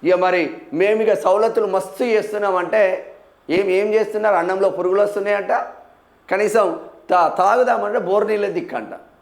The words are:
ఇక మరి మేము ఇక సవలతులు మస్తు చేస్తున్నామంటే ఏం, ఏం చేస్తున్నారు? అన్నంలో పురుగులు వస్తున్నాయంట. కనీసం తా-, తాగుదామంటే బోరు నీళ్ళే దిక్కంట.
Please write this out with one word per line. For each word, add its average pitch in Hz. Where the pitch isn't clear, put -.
ఇక 175
మరి 180
మేము 202
ఇక 214
సవలతులు 214
మస్తు 190
చేస్తున్నామంటే 202
ఏం, 185
ఏం 202
చేస్తున్నారు? 214
అన్నంలో 185
పురుగులు 180
వస్తున్నాయంట. 202
కనీసం 202
తా-, 175
తాగుదామంటే 220
బోరు 196
నీళ్ళే 208
దిక్కంట. 117